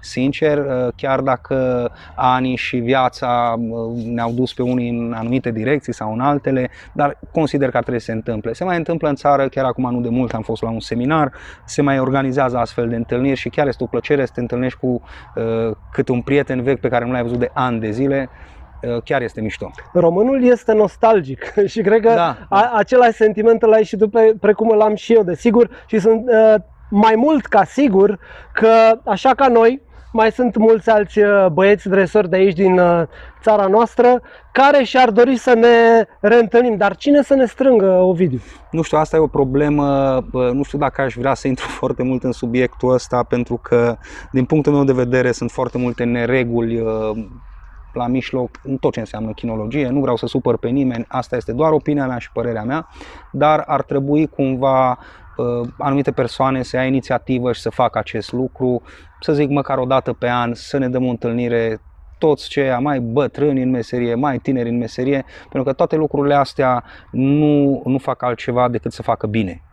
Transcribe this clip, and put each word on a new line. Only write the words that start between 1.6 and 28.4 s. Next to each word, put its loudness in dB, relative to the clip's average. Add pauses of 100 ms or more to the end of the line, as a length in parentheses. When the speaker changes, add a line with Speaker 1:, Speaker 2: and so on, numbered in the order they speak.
Speaker 1:
anii 0
și -6
viața, -2
uh, -6
ne-au -4
dus -4
pe -6
unii -2
în -6
anumite -4
direcții -4
sau -8
în -6
altele, -2 (220)
dar -4 (140)
consider 0
că -4
ar 0
trebui -6
să -18
se -8
întâmple. -6
Se -8
mai -2
întâmplă -4
în -2
țară, 0
chiar -4
acum -2
nu -4
de -4
mult -2
am -6
fost -8
la -4
un -6
seminar, -2 (320)
se -4
mai 0
organizează -2
astfel -4
de -4
întâlniri -2
și -8
chiar -2
este -4
o -8
plăcere -2
să -6
te -8
întâlnești -6
cu, -6
uh, -6 (160)
câte -2
un -2
prieten -2
vechi -2
pe -2
care -2
nu -4
l-ai -2
văzut -4
de -2
ani -2
de -6
zile. -2 (540)
Uh, -6
chiar -2
este -8
mișto. -8 (220)
Speaker 2:
Românul 2
este 4
nostalgic 0
<laughs> 2
și -4
cred 4
că 4
Speaker 1:
Da. 0 (120)
Speaker 2:
a, 2
același 4
sentiment 2
îl 6
ai 6
și -8
tu, 2
pe, 4
precum 2
îl 4
am 2
și -2
eu, 6
desigur, 2 (160)
și -2
sunt, 2
uh, 6 (360)
mai 4
mult 0
ca 2
sigur 2 (340)